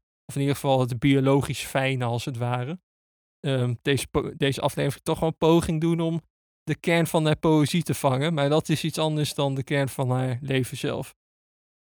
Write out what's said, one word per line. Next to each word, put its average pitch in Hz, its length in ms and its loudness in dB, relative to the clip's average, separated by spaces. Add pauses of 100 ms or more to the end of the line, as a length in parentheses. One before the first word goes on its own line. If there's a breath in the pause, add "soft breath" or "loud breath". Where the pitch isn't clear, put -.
(260)
Of - 100 -10
in 139 60 0
ieder 139 140 2
geval 135 240 2
het 123 200 -2
biologisch 139 640 2
fijne, 131 420 -2
als 117 200 -2
het 131 120 -8
ware. 123 420 -4 (600)
Ehm, 123 420 0
deze 139 260 0
po-, 139 300 -2
deze 139 240 -2
aflevering 143 420 -2
toch 160 160 -2
wel 160 100 0
een 160 80 -6
poging 160 440 2
doen 165 180 0
om 165 220 -2 (420)
de 156 120 -4
kern 170 320 2
van 160 180 2
haar 151 120 2
poëzie 156 460 4
te 143 100 -2
vangen. 139 400 0
Maar 143 160 0
dat 156 200 2
is 156 140 0
iets 160 140 -4
anders 156 360 0
dan 139 220 -2
de 135 80 -4
kern 139 260 0
van 127 220 -2
haar 127 300 -2
leven 135 360 -2
zelf. 131 360 -6 (840)